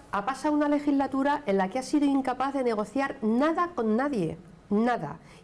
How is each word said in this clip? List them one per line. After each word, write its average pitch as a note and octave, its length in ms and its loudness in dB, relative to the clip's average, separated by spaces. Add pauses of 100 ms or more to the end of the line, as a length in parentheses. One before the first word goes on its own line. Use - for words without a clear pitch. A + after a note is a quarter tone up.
(120)
ha G3 120 -4
pasado C#4 300 -2
una D4 160 2
legislatura C#4+ 760 0
en G3 140 2
la F#3+ 100 0
que B3+ 100 -6
ha C4 40 -2
sido C#4+ 240 2
incapaz C4+ 480 0
de C4+ 100 -2
negociar A#3 560 -2
nada D4 540 2
con A3 240 0
nadie, G#3+ 400 -2 (320)
nada. G3+ 480 0 (260)